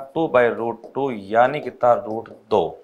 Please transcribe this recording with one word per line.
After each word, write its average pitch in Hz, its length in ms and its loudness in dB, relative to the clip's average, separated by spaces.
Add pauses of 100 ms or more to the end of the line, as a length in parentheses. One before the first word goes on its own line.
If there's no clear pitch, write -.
(140)
टू 160 200 -2
by 123 100 6 (100)
root 113 400 -8
टू, 139 160 -4
यानी 117 500 0
कितना, 123 340 0 (100)
root 110 280 -10 (180)
दो। 101 120 2 (220)